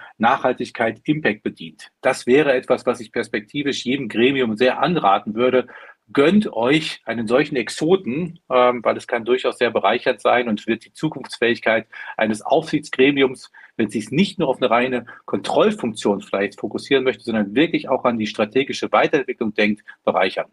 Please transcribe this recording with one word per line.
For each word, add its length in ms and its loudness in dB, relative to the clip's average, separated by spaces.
Nachhaltigkeit, 880 -2
Impact 380 -2
bedient. 480 -12
Das 260 -2
wäre 280 4
etwas, 320 -2
was 140 -2
ich 120 -16
perspektivisch 720 -6
jedem 240 -4
Gremium 480 2
sehr 240 2
anraten 540 2
würde. 320 2
Gönnt 400 4
euch 520 -2
einen 220 -6
solchen 300 0
Exoten, 800 -2
ähm, 320 4
weil 140 0
es 100 -12
kann 200 -4
durchaus 320 0
sehr 120 2
bereichernd 500 0
sein 280 2
und 180 -4
wird 200 -4
die 60 -20
Zukunftsfähigkeit 920 -2
eines 260 -2
Aufsichtsgremiums, 1080 0
wenn 100 0
es 60 -6
sich 180 -4
nicht 280 0
nur 100 -2
auf 140 -2
eine 80 2
reine 360 0
Kontrollfunktion 960 0
vielleicht 380 -4
fokussieren 440 -2
möchte, 200 -2
sondern 300 -2
wirklich 340 0
auch 160 0
an 140 0
die 80 -2
strategische 640 -2
Weiterentwicklung 640 0
denkt, 300 0
bereichern. 480 0